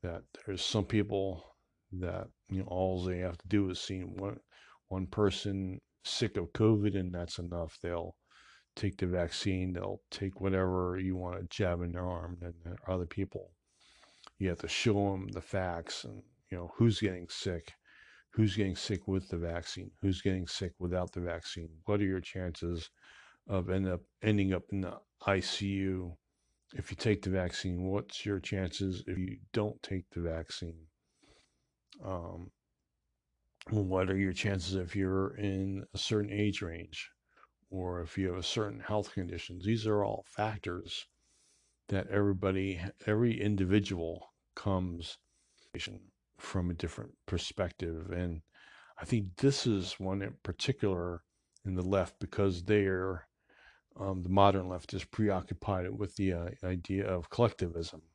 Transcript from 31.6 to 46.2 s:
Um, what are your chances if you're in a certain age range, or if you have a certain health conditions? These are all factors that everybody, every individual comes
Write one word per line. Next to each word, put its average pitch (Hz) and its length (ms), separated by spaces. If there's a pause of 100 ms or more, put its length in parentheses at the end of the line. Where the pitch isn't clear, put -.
Um, 90 480 (1160)
what 95 420
are 95 60
your 95 160
chances 95 440
if 90 200
you're 95 400
in 98 560
a - 60
certain 104 340
age 104 300
range, 82 480 (600)
or 90 300
if 82 160
you 95 120
have 90 100
a 90 40
certain 107 380
health 104 320
conditions? 87 520
These 110 220
are 104 160
all 104 240
factors 104 800 (840)
that 95 200
everybody, 95 720 (260)
every 113 320
individual 95 920 (240)
comes 90 600 (1200)